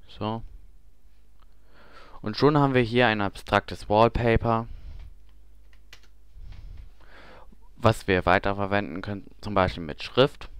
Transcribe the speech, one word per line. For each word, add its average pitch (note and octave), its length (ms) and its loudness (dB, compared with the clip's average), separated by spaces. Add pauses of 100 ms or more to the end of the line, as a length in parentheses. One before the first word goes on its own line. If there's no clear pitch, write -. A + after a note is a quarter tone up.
So. G#2+ 360 -6 (1800)
Und G#2+ 160 -4
schon D3 200 6
haben C#3 180 4
wir B2 80 6
hier A#2+ 240 4
ein A2 120 2
abstraktes - 680 0
Wallpaper, A#2 760 4 (3000)
was - 320 2
wir F#2 200 4
weiterverwenden G2 760 2
können, G2+ 240 -8 (160)
zum G#2 140 -4
Beispiel F#2 280 2
mit D2+ 200 -8
Schrift. - 460 2 (100)